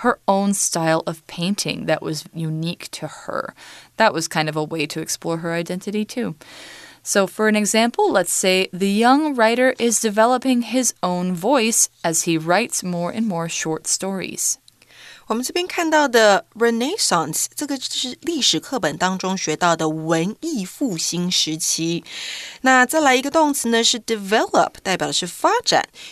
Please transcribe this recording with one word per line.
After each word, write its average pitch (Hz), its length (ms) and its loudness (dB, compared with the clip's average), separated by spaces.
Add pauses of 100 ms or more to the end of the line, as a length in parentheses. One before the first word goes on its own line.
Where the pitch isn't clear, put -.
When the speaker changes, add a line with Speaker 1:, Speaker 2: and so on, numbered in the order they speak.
Speaker 1:
her 240 240 0
own 196 260 2
style 160 540 0
of 165 200 -6
painting 175 580 -4
that 156 180 -2
was 156 220 -6 (100)
unique 160 560 -6
to - 160 -10
her. - 480 -8 (400)
That 220 180 4
was 160 140 -2
kind 156 220 -2
of 156 80 -6
a 156 80 0
way 156 220 -4
to 160 120 -8
explore 165 380 -4
her 165 160 -6
identity, 180 500 -4
too. 208 320 -6 (680)
So 196 220 2
for 214 220 0
an 214 80 4
example, 226 560 2
let's 196 200 2
say 190 400 2
the 190 200 0
young 269 420 4
writer 240 460 4
is 233 200 2
developing 240 640 2
his 233 400 0
own 180 320 0
voice 214 560 2 (140)
as 165 220 0
he 165 120 2
writes 175 460 0
more 175 280 -4
and 226 140 -2
more 170 240 -4
short 160 380 -6
stories. - 680 -4 (680)
Speaker 2:
我 - 80 -2
们 233 100 -2
这 - 80 -6
边 359 140 -2
看 349 240 -2
到 302 180 4
的 220 460 6
Renaissance， 226 1040 0
这 302 100 -8
个 277 140 -4
是 - 420 -6
历 330 180 -4
史 190 200 2
课 254 200 -6
本 156 200 -2
当 185 180 0
中 185 180 -4
学 156 220 -4
到 170 180 4
的 160 140 0
文 165 520 -2
艺 302 220 -4
复 180 320 -4
兴 175 360 -2
时 156 260 -2
期。 165 460 -2 (580)
那 262 240 6
再 311 140 0
来 277 160 6
一 262 80 2
个 277 80 -4
动 302 200 4
词 277 180 -2
呢， 233 140 4
是 233 160 0
develop， 214 760 0 (100)
代 190 120 -2
表 151 120 -2
的 143 60 -4
是 - 120 -2
发 240 240 -2 (160)
展。 - 240 2 (220)